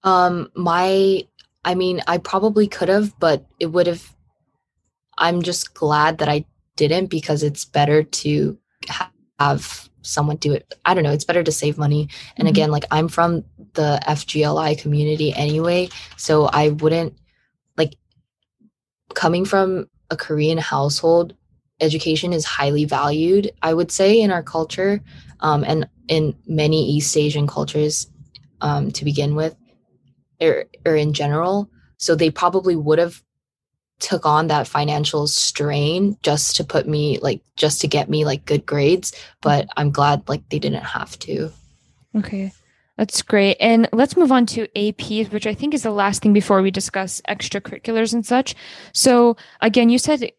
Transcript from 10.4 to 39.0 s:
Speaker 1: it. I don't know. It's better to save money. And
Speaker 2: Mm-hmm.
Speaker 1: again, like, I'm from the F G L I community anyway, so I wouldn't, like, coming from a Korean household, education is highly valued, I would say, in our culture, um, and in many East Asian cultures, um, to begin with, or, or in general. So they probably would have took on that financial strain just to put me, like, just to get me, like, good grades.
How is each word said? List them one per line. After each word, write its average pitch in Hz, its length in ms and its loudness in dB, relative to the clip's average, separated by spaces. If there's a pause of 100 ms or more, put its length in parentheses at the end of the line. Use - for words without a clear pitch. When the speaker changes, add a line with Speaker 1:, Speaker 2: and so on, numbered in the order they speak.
Speaker 1:
it. - 200 -6 (100)
I 180 100 2
don't 180 100 2
know. 143 80 2
It's 147 140 -2
better 170 180 2
to 160 80 0
save 147 260 -4
money. 147 320 0 (280)
And 202 100 0
Speaker 2:
Mm-hmm. 196 80 4
Speaker 1:
again, 151 160 4
like, 147 180 -2
I'm 160 180 0
from 170 380 0 (280)
the 147 340 0
F 147 180 -2
G 151 180 -2
L 151 140 0
I 156 160 0
community 151 580 0
anyway, 160 580 0 (280)
so 151 280 4
I 151 240 2
wouldn't, 156 440 0 (640)
like, 151 180 -2 (1160)
coming 175 320 0
from 190 440 -2 (200)
a 160 80 -6
Korean 156 400 0
household, 160 760 0 (480)
education 156 500 -2
is 160 140 -2
highly 147 400 0
valued, 156 640 0 (100)
I 165 120 0
would 170 180 -2
say, 202 280 4
in 208 120 2
our 170 120 -2
culture, 190 580 -4 (380)
um, 147 260 0
and 156 220 -2 (200)
in 156 280 0 (100)
many 156 440 0
East 147 280 0
Asian 147 300 2
cultures, 151 600 -2 (540)
um, 143 300 -2
to - 140 -8
begin 147 300 0
with, 160 200 -2 (840)
or, 160 240 2 (200)
or 160 100 2
in 151 180 0
general. 165 560 -2 (280)
So - 180 2
they 160 140 2
probably 180 460 0
would 156 240 2
have 175 220 -2 (800)
took - 260 -4
on 156 220 2
that 151 200 0
financial 147 600 -2
strain 147 920 -2
just - 360 0
to - 80 0
put - 220 -2
me, 147 320 0
like, - 220 -2 (140)
just - 260 0
to 165 60 -2
get 147 220 -2
me, 151 160 0
like, 139 200 -4
good 147 200 -2
grades. 147 480 2 (280)